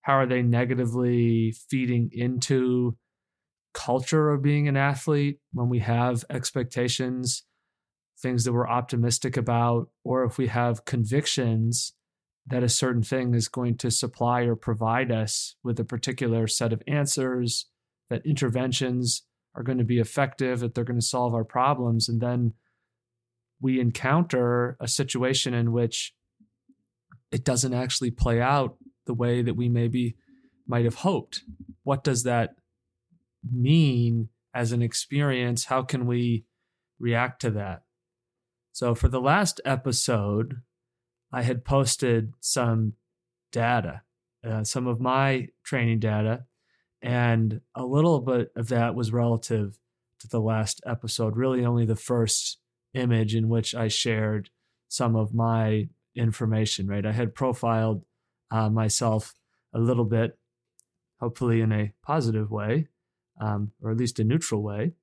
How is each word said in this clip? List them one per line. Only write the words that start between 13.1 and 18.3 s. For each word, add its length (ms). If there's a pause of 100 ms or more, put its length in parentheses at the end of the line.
is 160
going 300
to 120
supply 520
or 120
provide 560
us 540
with 160
a 20
particular 640
set 240
of 160
answers, 800 (440)
that 160
interventions 1000 (300)